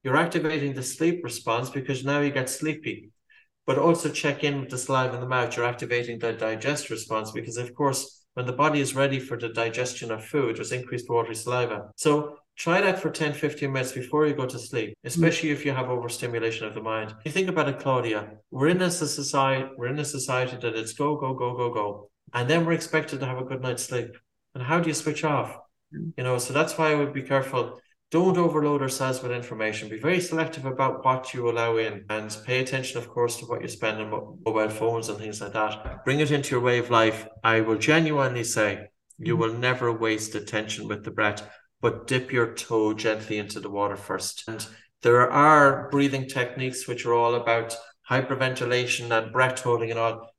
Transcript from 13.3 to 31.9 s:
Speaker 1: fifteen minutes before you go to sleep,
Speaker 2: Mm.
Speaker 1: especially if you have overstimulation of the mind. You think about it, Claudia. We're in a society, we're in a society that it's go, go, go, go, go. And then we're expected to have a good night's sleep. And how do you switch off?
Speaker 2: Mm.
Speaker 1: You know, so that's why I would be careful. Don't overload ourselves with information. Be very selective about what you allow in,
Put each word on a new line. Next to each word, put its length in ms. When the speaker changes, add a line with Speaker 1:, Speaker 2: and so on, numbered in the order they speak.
Speaker 1:
fifteen 380
minutes 200
before 340
you 60
go 140
to 120
sleep, 320
Speaker 2:
Mm. 40
Speaker 1:
especially 460
if 160
you 60
have 180
overstimulation 760
of 80
the 60
mind. 340
You 40
think 200
about 180
it, 100
Claudia. 600
We're 180
in 120
a 100
society, 880
we're 120
in 100
a 60
society 580
that 120
it's 200
go, 220
go, 180
go, 200
go, 160
go. 400
And 160
then 160
we're 80
expected 480
to 60
have 100
a 80
good 160
night's 240
sleep. 320
And 80
how 180
do 80
you 60
switch 300
off? 340
Speaker 2:
Mm. 220
Speaker 1:
You 80
know, 140
so 160
that's 240
why 140
I 20
would 180
be 100
careful. 560
Don't 280
overload 420
ourselves 420
with 100
information. 580
Be 80
very 200
selective 460
about 400
what 300
you 160
allow 260
in, 320